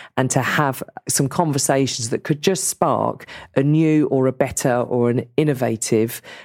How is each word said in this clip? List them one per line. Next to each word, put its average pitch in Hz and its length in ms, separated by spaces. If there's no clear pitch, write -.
and 131 160
to 139 100
have 135 400
some 135 180
conversations 139 840
that 117 140
could 147 180
just 185 280
spark 117 560
a 135 60
new 151 460
or 131 180
a 131 60
better 131 500
or 120 280
an 120 260
innovative 117 840